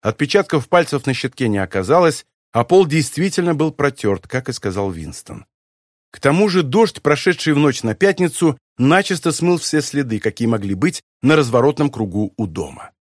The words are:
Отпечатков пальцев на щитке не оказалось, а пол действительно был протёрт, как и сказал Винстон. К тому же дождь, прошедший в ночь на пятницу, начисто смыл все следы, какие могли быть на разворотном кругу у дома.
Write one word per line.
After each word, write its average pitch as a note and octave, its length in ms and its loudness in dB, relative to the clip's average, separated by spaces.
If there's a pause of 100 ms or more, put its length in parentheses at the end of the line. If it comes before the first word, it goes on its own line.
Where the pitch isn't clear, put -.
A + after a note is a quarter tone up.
Отпечатков D3 640 0
пальцев E3+ 380 0
на C3+ 80 0
щитке B2 340 -4
не G#2 120 0
оказалось, A2 640 0 (260)
а A#2+ 120 0
пол F#3 220 4
действительно D#3+ 720 -2
был D#3 160 -2
протёрт, A#2 560 -2
как B2+ 220 -6
и A#2+ 40 -6
сказал G2 380 -4
Винстон. - 540 -14 (640)
К - 80 -20
тому F3 300 2
же F3+ 120 2
дождь, E3 400 0
прошедший D3+ 520 0
в C#3+ 40 2
ночь C#3+ 240 2
на A2+ 140 -2
пятницу, F3+ 640 0 (200)
начисто E3+ 540 2
смыл E3+ 260 0
все D#3 240 -2
следы, C3 380 -4
какие A2+ 280 -2
могли G2+ 280 -2
быть D3 260 -2 (200)
на C#3+ 140 4
разворотном C#3 540 2
кругу G2+ 480 -4
у A2 80 -4
дома. D#2+ 560 -10